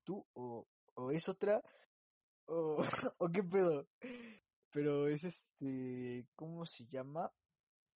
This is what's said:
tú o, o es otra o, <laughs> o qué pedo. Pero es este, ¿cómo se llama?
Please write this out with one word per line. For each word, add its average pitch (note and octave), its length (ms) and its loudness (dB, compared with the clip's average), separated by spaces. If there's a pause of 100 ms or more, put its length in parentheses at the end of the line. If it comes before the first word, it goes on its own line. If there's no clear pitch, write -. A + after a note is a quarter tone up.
tú G3 200 -6 (100)
o, A#2+ 340 -8 (260)
o B2+ 160 -2
es E3 180 0
otra G3+ 320 2 (840)
o, D#3 320 2
<laughs> - 400 0
o F3 140 2
qué G3+ 100 4
pedo. E3+ 460 4 (840)
Pero D3 380 4
es D3+ 160 0
este, B2+ 1040 -4 (100)
¿cómo E3 300 -8
se A#2+ 200 -14
llama? C#3+ 460 -6 (640)